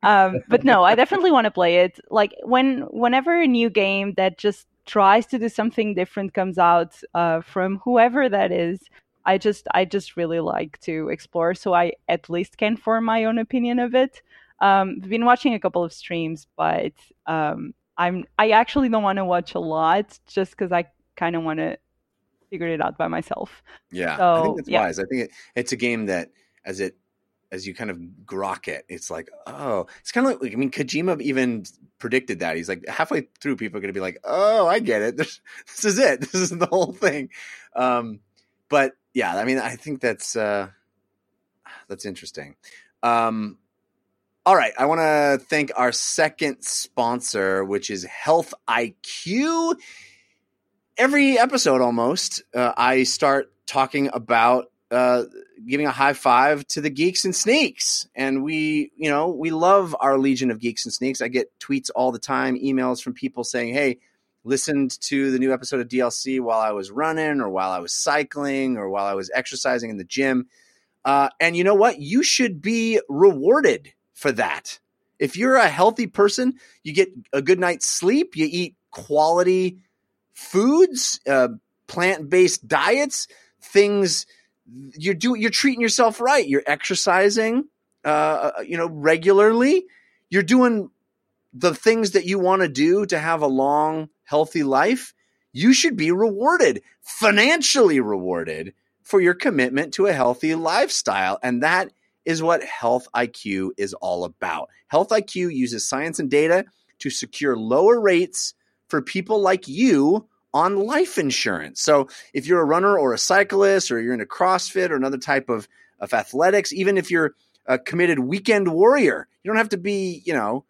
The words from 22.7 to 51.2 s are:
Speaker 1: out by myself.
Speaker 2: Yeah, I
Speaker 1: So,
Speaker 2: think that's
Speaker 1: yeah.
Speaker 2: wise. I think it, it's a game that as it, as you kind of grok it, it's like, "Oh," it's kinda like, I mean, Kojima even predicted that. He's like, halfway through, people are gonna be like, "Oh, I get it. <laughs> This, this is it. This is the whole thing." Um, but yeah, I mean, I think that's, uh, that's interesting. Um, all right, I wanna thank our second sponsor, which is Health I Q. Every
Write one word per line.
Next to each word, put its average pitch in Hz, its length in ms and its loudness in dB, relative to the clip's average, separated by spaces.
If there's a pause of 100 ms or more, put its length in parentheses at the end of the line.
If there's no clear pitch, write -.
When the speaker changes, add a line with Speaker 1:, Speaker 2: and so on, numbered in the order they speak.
Speaker 1:
out - 180 -4
by 170 80 -2
myself. - 560 -8 (300)
Speaker 2:
Yeah, 180 220 -4
I - 20 -10
Speaker 1:
So, 170 260 2
Speaker 2:
think 160 140 -2
that's 143 140 -12
Speaker 1:
yeah. 113 100 0
Speaker 2:
wise. 92 180 -4
I 95 60 -4
think 123 200 -6
it, - 60 -16 (240)
it's 120 180 -6
a 123 40 -6
game 117 300 -4
that 90 240 -4 (340)
as 95 160 -10
it, 95 160 -6 (560)
as 95 140 -12
you 95 80 -14
kind 110 160 -10
of 87 80 -10 (260)
grok 95 440 -8
it, 73 200 -12
it's 87 220 -16
like, 80 180 -12 (180)
"Oh," 131 400 -6 (140)
it's - 100 -16
kinda 247 300 -2
like, 120 120 -8
I 107 40 -10
mean, 131 140 -4
Kojima 156 500 -6
even 123 440 -4 (340)
predicted 120 420 -4
that. 82 160 -4
He's 85 120 -10
like, 92 200 -8
halfway 156 400 -4 (120)
through, 139 160 -6
people 107 200 -10
are 101 60 -8
gonna 98 100 -8
be 98 80 -6
like, 92 240 -8
"Oh, 202 420 2
I 180 120 2
get 117 240 -2
it. 120 140 -4
<laughs> - 20 -12
This, - 220 -8 (260)
this - 180 -12
is 202 140 0
it. 147 240 2
This - 120 -14
is 185 160 -2
the 175 160 -2
whole 180 260 0
thing." 143 360 -2 (480)
Um, 120 440 -2 (500)
but 139 220 2 (200)
yeah, 95 240 -2
I 104 80 -2
mean, 131 140 0
I 117 180 -6
think 139 240 -12
that's, - 360 -4
uh, 104 320 -4 (1200)
that's 98 180 -12
interesting. 73 480 -16 (480)
Um, 113 560 -2 (880)
all 190 100 6
right, 120 220 0
I 131 80 2
wanna 151 520 2
thank 147 380 -4
our 123 160 0
second 156 680 -4
sponsor, 107 1040 -4
which 98 260 -6
is 92 140 -8
Health - 500 -2 (120)
I 117 360 -2
Q. 330 720 -4 (1200)
Every 269 420 2